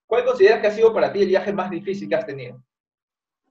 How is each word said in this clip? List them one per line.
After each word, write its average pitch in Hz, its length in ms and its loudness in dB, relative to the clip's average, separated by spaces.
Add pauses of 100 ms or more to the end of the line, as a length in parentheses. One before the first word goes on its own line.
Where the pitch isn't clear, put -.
¿Cuál - 180 0
consideras 214 360 4
que 214 60 0
ha 208 60 0
sido 226 200 4
para 170 200 0
ti 202 100 0
el 190 60 0
viaje 185 240 0
más 185 180 -6
difícil 175 380 -8
que 156 80 -2
has - 100 -4
tenido? 135 340 -14 (920)